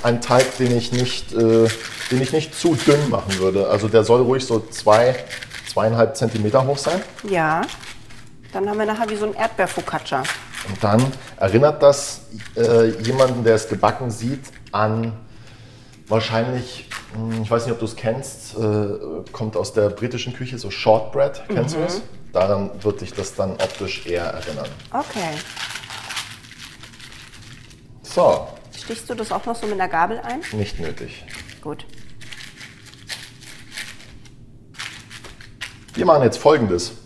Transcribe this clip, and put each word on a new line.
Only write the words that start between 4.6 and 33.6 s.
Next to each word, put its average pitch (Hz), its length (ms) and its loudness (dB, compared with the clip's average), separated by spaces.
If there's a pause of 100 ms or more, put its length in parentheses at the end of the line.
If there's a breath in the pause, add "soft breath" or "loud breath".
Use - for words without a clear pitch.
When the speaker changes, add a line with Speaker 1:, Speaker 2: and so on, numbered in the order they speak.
Speaker 1:
zwei, 117 460 6 (520)
zweieinhalb 110 480 2
Zentimeter 110 500 2
hoch 139 120 0
sein. 170 240 0 (220)
Speaker 2:
Ja. 165 380 2 (920)
Dann 196 160 -2
haben 208 100 -2
wir 220 60 2
nachher 214 240 -2
wie 214 80 -4
so 208 80 -2
ein 214 80 -2
Erdbeerfocaccia. 165 920 -2 (460)
Speaker 1:
Und 98 120 -6
dann 107 220 4 (340 loud breath)
erinnert 123 460 4
das, - 380 4 (340)
äh, 113 360 6 (100)
jemanden, 123 420 4
der 113 120 8
es 107 120 0
gebacken 107 440 2
sieht, 120 320 -4 (280)
an 110 400 0 (960 loud breath)
wahrscheinlich, 117 800 -2 (260)
hm, 113 300 -4
ich 107 80 -2
weiß 117 140 2
nicht, 117 80 0
ob 113 60 -6
du's 110 160 -4
kennst, - 640 -6
äh, 104 760 -2
kommt 110 240 -4
aus 98 160 -2
der 104 160 4
britischen 120 440 -6
Küche, 127 240 -8
so 110 140 -10
Shortbread, 127 800 2
kennst 156 260 0
Speaker 2:
Mhm. 151 60 -2
Speaker 1:
du 170 40 0
das? 180 160 -4 (300)
Daran 98 400 2 (100)
wird 104 200 0
dich 98 120 -10
das - 220 -6
dann 95 180 -2
optisch - 540 -4
eher 87 160 -2
erinnern. - 440 -6 (240)
Speaker 2:
Okay. 233 380 -4 (2750)
Speaker 1:
So. 117 440 4 (300)
Speaker 2:
Stichst - 320 -10
du 247 60 -4
das 220 160 -6
auch 190 140 -4
noch 233 100 -4
so 226 100 -8
mit 208 140 -4
einer 180 100 0
Gabel 180 340 0
ein? 247 180 -6 (160)
Speaker 1:
Nicht - 220 -2
nötig. - 440 -8 (380)
Speaker 2:
Gut. - 240 -10 (4000)